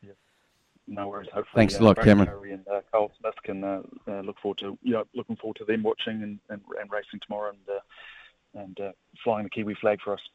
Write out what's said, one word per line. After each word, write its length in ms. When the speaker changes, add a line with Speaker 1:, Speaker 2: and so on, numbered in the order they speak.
Speaker 1:
Yeah. 100
No 200
worries. 240
Hopefully, 280
Speaker 2:
Thanks 160
a 40
Speaker 1:
uh, 40
Speaker 2:
lot, 120
Speaker 1:
Greg 100
Speaker 2:
Cameron. 220
Speaker 1:
Curry 240
and, 160
uh, 120
Cole 280
Smith 140
can, 180
uh, 200
uh, 120
look 200
forward 180
to, 240
you 100
know, 120
looking 220
forward 220
to 60
them 200
watching 380
and, 160
and, 120
and 100
racing 340
tomorrow, 260
and, 180
uh, 920
and, 200
uh, 120
flying 220
the 60
Kiwi 300
flag 220
for 120
us. 60